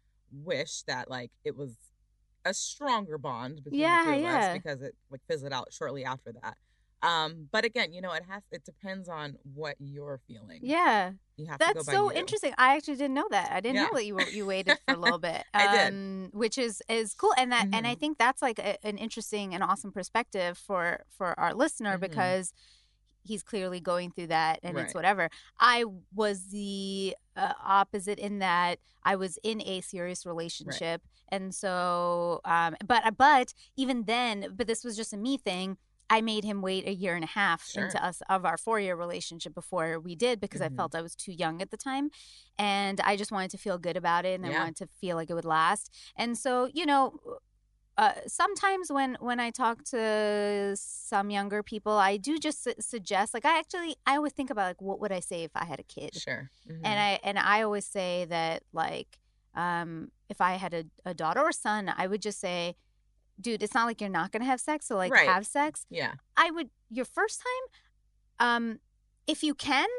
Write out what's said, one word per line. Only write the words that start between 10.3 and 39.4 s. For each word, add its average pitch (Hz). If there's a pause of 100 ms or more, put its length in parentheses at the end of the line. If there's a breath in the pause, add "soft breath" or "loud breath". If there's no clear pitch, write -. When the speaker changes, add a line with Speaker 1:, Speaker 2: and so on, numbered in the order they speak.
Speaker 2:
Yeah. 247 (220)
Speaker 1:
You 156
have -
to 311
Speaker 2:
That's 165
Speaker 1:
go -
by 392
Speaker 2:
so 403
Speaker 1:
you. -
Speaker 2:
interesting. 381
I 262
actually 294
didn't 269
know 330
that. 196
I 185
didn't 196
Speaker 1:
Yeah. -
Speaker 2:
know -
that 226
you 208
were, 185
you 202
waited 190
for 269
a -
little 202
Speaker 1:
<laughs> 165
Speaker 2:
bit, - (100)
Speaker 1:
I 202
did. 196
Speaker 2:
um, 190
which 220
is, 233
is 226
cool. 403
And 254
that, 226
and 226
I 240
Speaker 1:
Mm-hmm. 240
Speaker 2:
think 302
that's, 240
like, 247
a, 196
an 208
interesting 208
and 190
awesome 190
perspective 185
for, 175
for -
our -
listener 226
Speaker 1:
Mm-hmm. 175
Speaker 2:
because 185 (720 soft breath)
he's 202
clearly 185
going 180
through 175
that 160
and 175
it's 123
Speaker 1:
Right. -
Speaker 2:
whatever. 180 (300 loud breath)
I 240 (280)
was 196
the, 196 (200)
uh, 185 (100)
opposite 196
in 208
that 175 (240)
I 196
was 185
in 220
a 185
serious 175
Speaker 1:
Right. 175
Speaker 2:
relationship. 165 (280)
And 190
so, 175
um, 165 (100)
but, 226
but 277 (220 soft breath)
even 254
then, 214
but 208
this 226
was 233
just 220
a 202
me 254
thing, 190 (320)
I 226
made 220
him 202
wait 190
a 196
year 180
and 170
a 156
half 185
Speaker 1:
Sure. -
Speaker 2:
into 190
us, 175
of 190
our 170
four-year 202
relationship 175